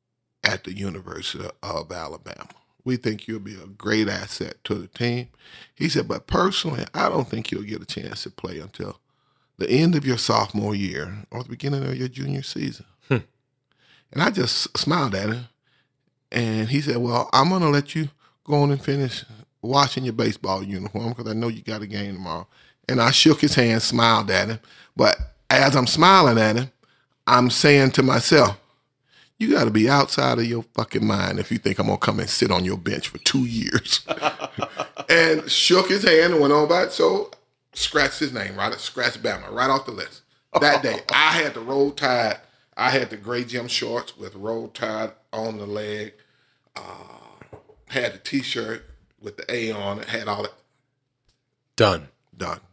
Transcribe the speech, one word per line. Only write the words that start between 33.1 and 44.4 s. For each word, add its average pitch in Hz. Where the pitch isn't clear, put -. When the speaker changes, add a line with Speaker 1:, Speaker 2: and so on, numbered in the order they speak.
Speaker 1:
two 135
years." -
<laughs> -
And 160
shook 180
his 196
hand 170
and 156
went 143
on 151
by 175
it. -
So 185
scratched -
his 143
name, 98
right? 101
Scratched 113
Bama 98
right 123
off 135
the 127
list. 95
That 147
day, 113
<laughs> -
I 151
had 160
the 123
Roll 139
Tide. 123
I 127
had 127
the 110
gray 120
gym 120
shorts 120
with 98
Roll 113